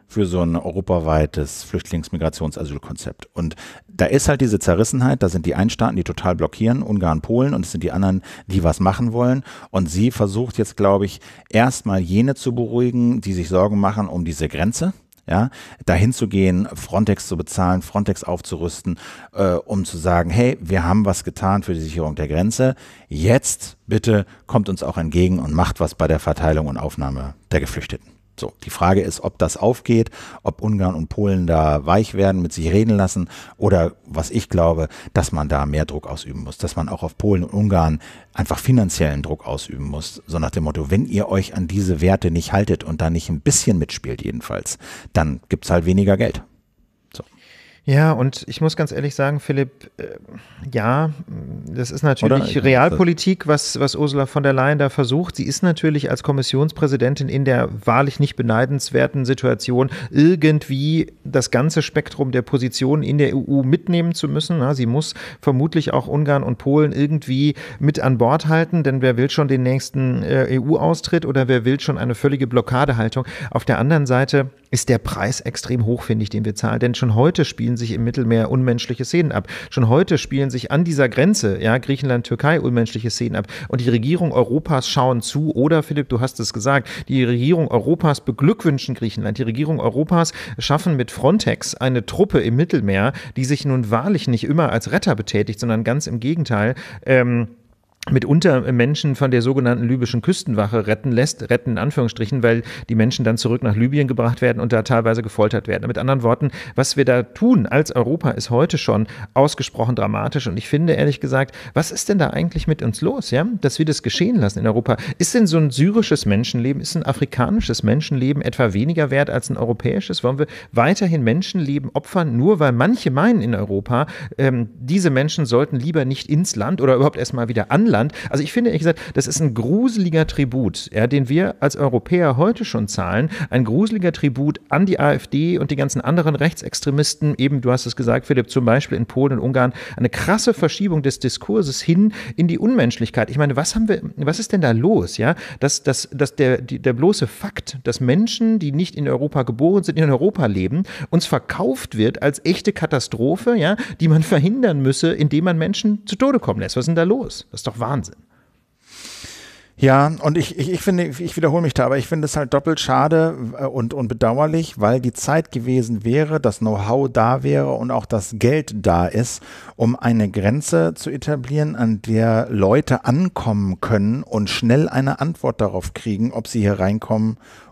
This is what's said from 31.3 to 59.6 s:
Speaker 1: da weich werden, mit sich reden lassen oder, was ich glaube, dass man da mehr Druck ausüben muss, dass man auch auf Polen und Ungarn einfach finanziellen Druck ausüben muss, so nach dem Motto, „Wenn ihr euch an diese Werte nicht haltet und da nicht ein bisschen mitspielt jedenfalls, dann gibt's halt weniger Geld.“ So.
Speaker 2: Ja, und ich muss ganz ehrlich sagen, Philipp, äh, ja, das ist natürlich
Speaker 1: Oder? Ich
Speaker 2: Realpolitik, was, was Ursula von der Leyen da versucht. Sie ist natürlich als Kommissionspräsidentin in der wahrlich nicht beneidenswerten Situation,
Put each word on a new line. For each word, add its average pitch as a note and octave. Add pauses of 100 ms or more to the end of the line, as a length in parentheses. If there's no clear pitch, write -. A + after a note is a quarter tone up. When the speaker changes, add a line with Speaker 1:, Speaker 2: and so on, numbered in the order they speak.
Speaker 1:
da D#2
weich G2+
werden, G2
mit E2
sich E2
reden G#2+
lassen F#2 (300)
oder, F#2 (140)
was D#2
ich -
glaube, E2 (240)
dass -
man D2+
da C#2+
mehr D2+
Druck D2
ausüben C2+
muss, -
dass -
man -
auch -
auf D#2+
Polen G2
und -
Ungarn F2+ (320)
einfach -
finanziellen F2
Druck D#2
ausüben C#2
muss, C#2+
so D#2+
nach D#2
dem E2
Motto, D2+
„Wenn G2+
ihr G2+
euch F#2+
an F2+
diese F#2
Werte F#2
nicht E2+
haltet G2
und D#2
da D#2+
nicht E2
ein D#2+
bisschen A2+
mitspielt -
jedenfalls, - (340)
dann D2+ (100)
gibt's -
halt F2
weniger G2
Geld.“ - (720)
So. - (640)
Speaker 2:
Ja, D3+
und C3
ich -
muss D#3+
ganz D#3
ehrlich C#3
sagen, C#3
Philipp, C3+
äh, - (680)
ja, B2+ (560)
das A#2+
ist -
natürlich C3
Speaker 1:
Oder? C3+
Ich B2+
Speaker 2:
Realpolitik, E3+
was, D3
was C3+
Ursula C#3+
von C#3+
der C#3
Leyen C#3
da C#3
versucht. C#3+
Sie -
ist -
natürlich D#3
als -
Kommissionspräsidentin C#3
in C3+
der B2 (160)
wahrlich C3+
nicht -
beneidenswerten C3
Situation, B2+ (200)